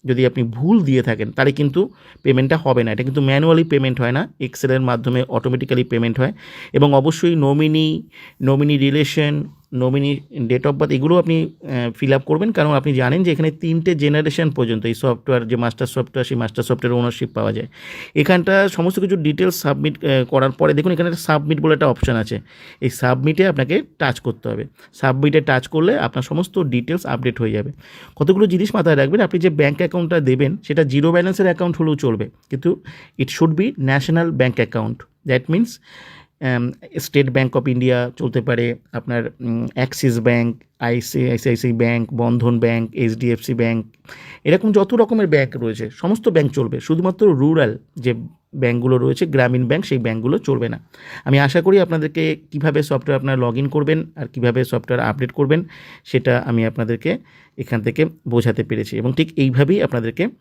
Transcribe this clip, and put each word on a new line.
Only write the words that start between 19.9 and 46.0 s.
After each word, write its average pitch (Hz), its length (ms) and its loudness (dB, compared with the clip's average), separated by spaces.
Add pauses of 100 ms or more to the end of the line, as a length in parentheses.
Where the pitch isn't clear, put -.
আহ, 131 200 2
করার 135 260 2
পরে 151 220 2
দেখুন 156 180 0
এখানে 170 180 0
একটা 165 120 -6
সাবমিট 151 380 0
বলে 156 140 2
একটা 147 140 2
অপশান 120 280 0
আছে। 110 260 -4 (400)
এই 127 80 0
সাবমিটে 135 580 0
আপনাকে 151 340 0 (180)
টাচ 131 200 -2
করতে 113 300 -6
হবে। 110 160 -8 (280)
সাবমিটে 143 480 2
টাচ 135 260 0
করলে 175 320 0
আপনার 120 240 -4
সমস্ত 180 360 -4
ডিটেলস 147 460 -2
আপডেট 127 340 -4
হয়ে 110 120 0
যাবে। 107 200 -4 (440)
কতগুলো 190 300 4
জিনিস 185 300 0
মাথায় 160 200 4
রাখবেন, 143 260 2
আপনি 185 180 0
যে 180 100 2
ব্যাংক 143 280 0
অ্যাকাউন্টটা 170 420 0
দেবেন 131 440 2
সেটা 151 200 0
জিরো 143 280 2
ব্যালেন্সের 185 340 2
অ্যাকাউন্ট 175 320 0
হলেও 156 180 0
চলবে, 113 340 -2 (200)
কিন্তু 143 320 -2 (360)
it 131 100 -2
should 160 320 2
be 202 60 2 (260)
national 165 400 2
bank 127 240 0 (120)
account, 113 300 -6 (300)
that 127 240 0
means, 226 180 0 (720)
আম, 123 320 -2 (260)
State 139 400 0
Bank 131 140 0
of 131 220 -2
India 123 420 0
চলতে 120 260 -2
পারে, 120 340 -2 (160)
আপনার, 120 480 -6
উম, 117 340 -4
অ্যাক্সিস 127 460 -2
ব্যাংক, 117 420 0 (180)
আইসিআইসিআইসি 120 920 -2
ব্যাংক, 117 400 0
বন্ধন 120 460 0
ব্যাংক, 117 360 0
এইচডিএফসি 117 580 -2
ব্যাংক, 113 320 -2 (580)
এরকম 185 280 2
যত 196 220 2
রকমের 220 340 2
ব্যাংক 143 300 0
রয়েছে 117 320 -6
সমস্ত 208 400 -2